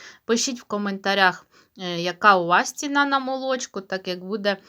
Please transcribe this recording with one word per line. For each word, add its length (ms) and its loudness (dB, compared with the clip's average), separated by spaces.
Пишіть 360 -2
в 40 -20
коментарях, 840 0
е, 220 -6
яка 360 4
у 100 2
вас 260 2
ціна 320 -2
на 140 0
молочку, 600 -6
так 280 -8
як 160 -8
буде, 320 -2